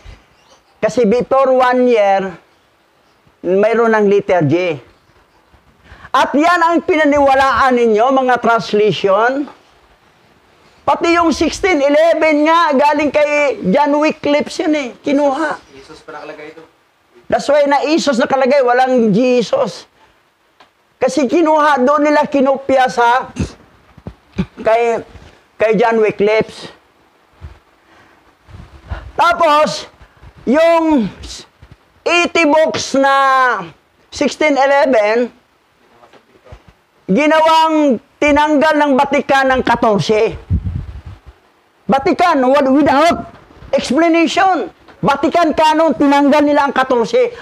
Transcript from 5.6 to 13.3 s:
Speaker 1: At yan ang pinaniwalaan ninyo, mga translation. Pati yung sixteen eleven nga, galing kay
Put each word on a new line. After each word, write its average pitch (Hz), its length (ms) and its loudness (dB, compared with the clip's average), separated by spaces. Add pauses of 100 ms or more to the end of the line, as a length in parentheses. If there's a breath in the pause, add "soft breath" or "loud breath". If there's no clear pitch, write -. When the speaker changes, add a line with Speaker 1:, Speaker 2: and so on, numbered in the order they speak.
Speaker 1:
At 320 160 0
yan 339 320 0
ang 330 160 0
pinaniwalaan 277 960 0
ninyo, 226 320 2
mga 254 320 0
translation. 220 1040 0 (1400)
Pati 339 320 0
yung 330 160 0
sixteen 330 480 -2
eleven 311 640 2
nga, 330 260 2
galing 294 400 0
kay 294 560 0